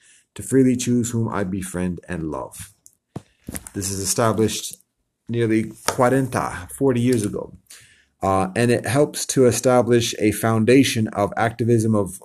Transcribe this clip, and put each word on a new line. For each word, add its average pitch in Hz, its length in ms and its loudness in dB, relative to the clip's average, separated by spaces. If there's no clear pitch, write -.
to 104 80 -12
freely 127 340 4
choose 120 340 -2
whom 113 180 -2
I 101 160 -4
befriend 90 640 -4
and 80 220 -6
love." - 440 -12
This 98 160 -6
is 98 100 -8
established 107 760 -2
nearly 113 360 0
cuarenta, 117 1080 -2
forty 127 300 0
years 123 200 2
ago. - 320 -8
Uh, 95 340 0
and 120 140 2
it - 160 0
helps 147 400 0
to 131 180 4
establish 120 760 4
a 107 140 2
foundation 113 760 2
of 101 280 -2
activism, 113 580 2
of 98 300 -2